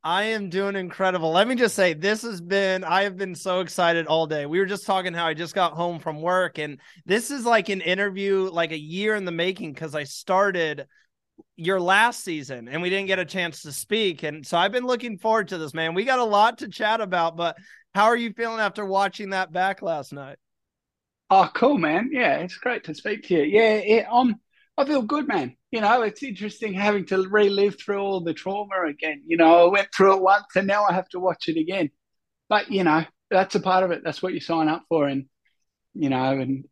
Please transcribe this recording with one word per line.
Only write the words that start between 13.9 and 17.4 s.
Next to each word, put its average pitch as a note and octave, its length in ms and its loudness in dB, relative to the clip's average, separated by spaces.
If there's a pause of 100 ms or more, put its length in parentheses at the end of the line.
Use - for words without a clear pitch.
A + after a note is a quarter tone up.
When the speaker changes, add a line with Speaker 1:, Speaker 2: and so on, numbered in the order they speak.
Speaker 1:
And D3+ 220 -10
so E3+ 120 -2
I've F#3+ 140 2
been B3 160 -4
looking A#3+ 320 -4
forward A3 300 0
to F#3 100 -8
this, D3+ 140 -8
man. D#3+ 200 -4
We F#3+ 100 -2
got B3+ 160 0
a B3 40 2
lot A3 360 2
to C4 80 -10
chat G#3+ 320 -2
about, F3 360 -2
but E3 200 -2 (380)